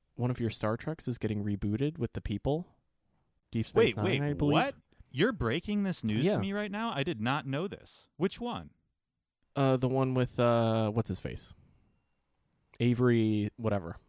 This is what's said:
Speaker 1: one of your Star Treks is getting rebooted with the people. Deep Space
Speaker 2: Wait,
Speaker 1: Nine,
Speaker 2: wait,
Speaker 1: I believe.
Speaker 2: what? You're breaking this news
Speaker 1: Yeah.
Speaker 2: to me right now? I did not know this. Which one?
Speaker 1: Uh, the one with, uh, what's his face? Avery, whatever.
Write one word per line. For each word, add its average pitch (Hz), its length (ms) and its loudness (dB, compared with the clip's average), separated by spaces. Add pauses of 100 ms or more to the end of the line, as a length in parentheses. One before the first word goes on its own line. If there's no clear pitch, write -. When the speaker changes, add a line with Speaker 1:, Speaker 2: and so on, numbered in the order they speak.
(160)
Speaker 1:
one 123 160 -2
of 123 80 -4
your 117 100 0
Star 110 280 -2
Treks - 300 -8
is 120 120 -4
getting 104 240 -2
rebooted 107 560 -2
with 120 140 -4
the - 80 -6
people. 135 440 -4 (840)
Deep 113 160 -2
Space - 80 -10
Speaker 2:
Wait, - 220 4
Speaker 1:
Nine, - 80 -2
Speaker 2:
wait, 143 160 2
Speaker 1:
I 147 120 -2
believe. 147 200 2
Speaker 2:
what? 262 220 2 (360)
You're 180 200 2
breaking 175 520 -2
this 185 200 -4
news 110 220 2
Speaker 1:
Yeah. 202 80 2
Speaker 2:
to - 60 0
me 196 120 -2
right 208 200 -4
now? 220 220 -6
I 139 100 -2
did 131 180 -4
not 131 260 -2
know 147 200 -4
this. - 500 -14
Which 196 240 -2
one? 139 300 -8 (840)
Speaker 1:
Uh, 135 220 4
the 127 100 0
one 131 280 2
with, 123 240 0
uh, 113 500 4
what's 113 200 0
his 90 100 -4
face? - 340 -10 (1300)
Avery, 113 800 4
whatever. 101 400 -4 (120)